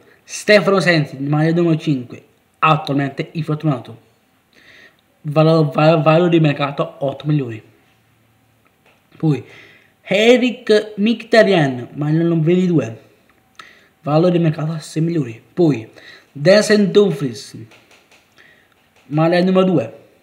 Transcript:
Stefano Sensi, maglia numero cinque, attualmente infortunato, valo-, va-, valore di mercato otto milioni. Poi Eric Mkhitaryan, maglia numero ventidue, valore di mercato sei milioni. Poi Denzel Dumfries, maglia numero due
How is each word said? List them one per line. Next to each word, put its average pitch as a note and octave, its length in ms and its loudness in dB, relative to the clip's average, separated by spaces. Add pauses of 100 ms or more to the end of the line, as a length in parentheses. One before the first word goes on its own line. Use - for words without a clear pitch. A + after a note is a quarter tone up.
(240)
Stefano G3 580 0
Sensi, D#3 360 0
maglia D3+ 360 -2
numero E3 260 0
cinque, C3 440 -6 (360)
attualmente D3 720 -2
infortunato, D3+ 680 -6 (1200)
valo-, D#3 500 2
va-, D#3 240 2
valore D#3+ 340 2
di E3 100 2
mercato C#3+ 600 -2
otto C#3 260 -6
milioni. C3 360 -4 (1600)
Poi C#3+ 260 -2 (580)
Eric A3 960 0
Mkhitaryan, F#3+ 960 0
maglia D3+ 300 -2
numero E3+ 180 0
ventidue, E3 600 0 (1000)
valore D#3+ 320 2
di E3+ 60 0
mercato D#3 400 -4
sei - 220 -8
milioni. D#3 400 -6 (120)
Poi C3 360 0 (420)
Denzel G3+ 600 2
Dumfries, D3+ 680 -2 (1500)
maglia E3 360 0
numero F#3 240 2
due D3+ 340 -2 (240)